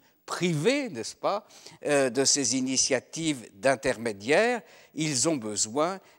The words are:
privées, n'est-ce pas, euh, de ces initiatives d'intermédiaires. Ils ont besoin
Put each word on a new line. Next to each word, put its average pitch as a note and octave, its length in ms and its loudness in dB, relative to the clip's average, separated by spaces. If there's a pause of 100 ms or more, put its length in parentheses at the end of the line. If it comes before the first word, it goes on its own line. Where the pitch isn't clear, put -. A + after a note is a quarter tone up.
(260)
privées, F#3+ 640 0
n'est-ce B2 280 -10
pas, F#3+ 280 -4 (400)
euh, C#3 240 4
de A#2+ 140 2
ces B2+ 320 2
initiatives C3 1000 -2
d'intermédiaires. B2 1080 0 (340)
Ils D3 320 0
ont E3 80 2
besoin A2+ 640 -2 (200)